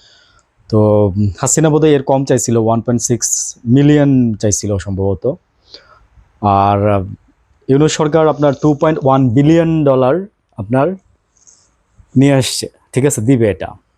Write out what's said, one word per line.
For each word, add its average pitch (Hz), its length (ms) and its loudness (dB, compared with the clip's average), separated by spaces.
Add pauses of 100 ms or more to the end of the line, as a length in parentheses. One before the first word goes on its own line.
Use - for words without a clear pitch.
(680)
তো 104 440 2 (280)
হাসিনা 151 300 0
বোধহয় 151 200 2
এর 139 120 2
কম 135 220 -2
চাইছিল, 123 320 -2
ওয়ান 113 240 0
পয়েন্ট 120 220 -2
সিক্স - 520 -6 (120)
মিলিয়ন 139 680 2
চাইছিল 104 440 -4
সম্ভবত। 98 560 -4 (1040)
আর 101 640 0 (640)
ইউনূস 147 240 2
সরকার 156 360 0
আপনার 143 240 0 (100)
টু 151 120 2
পয়েন্ট 160 300 -2
ওয়ান 135 240 2
বিলিয়ন 160 560 2
ডলার 135 420 0 (300)
আপনার 127 320 -2 (1300)
নিয়ে 139 180 4
আসছে, - 320 -2 (260)
ঠিক 127 120 -2
আছে, 143 160 -2
দিবে 113 300 2
এটা। - 180 -8 (300)